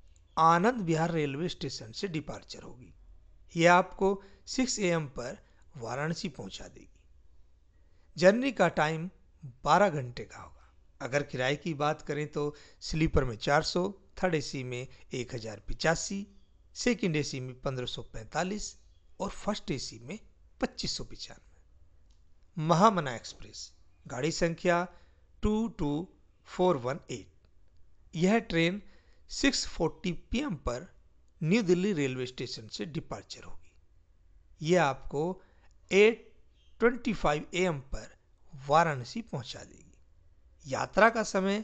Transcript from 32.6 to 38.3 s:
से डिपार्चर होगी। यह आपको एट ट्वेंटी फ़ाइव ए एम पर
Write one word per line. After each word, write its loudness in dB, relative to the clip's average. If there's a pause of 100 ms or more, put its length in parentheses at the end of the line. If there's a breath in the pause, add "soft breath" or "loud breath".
से -10
डिपार्चर -10
होगी। -12 (880)
यह 4
आपको -4 (480 soft breath)
एट 6 (480)
ट्वेंटी 2
फ़ाइव 0
ए 2
एम 0
पर -10 (440)